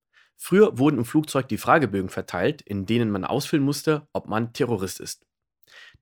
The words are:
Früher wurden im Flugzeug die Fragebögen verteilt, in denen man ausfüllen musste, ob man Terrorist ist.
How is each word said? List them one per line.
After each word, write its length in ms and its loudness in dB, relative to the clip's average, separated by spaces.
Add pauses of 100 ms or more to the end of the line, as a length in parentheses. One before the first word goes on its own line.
(360)
Früher 420 4
wurden 200 4
im 60 -2
Flugzeug 440 -2
die 100 -4
Fragebögen 520 2
verteilt, 520 -4
in 240 -6
denen 240 0
man 140 -2
ausfüllen 400 0
musste, 480 -2
ob 160 -6
man 240 -2
Terrorist 480 -2
ist. 260 -14 (760)